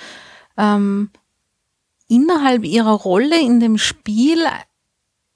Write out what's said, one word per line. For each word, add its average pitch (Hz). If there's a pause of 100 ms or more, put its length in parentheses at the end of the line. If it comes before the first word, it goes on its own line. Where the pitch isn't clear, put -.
(560)
ähm, 202 (1000)
innerhalb 269
Ihrer 214
Rolle 214
in 247
dem 226
Spiel 247 (960)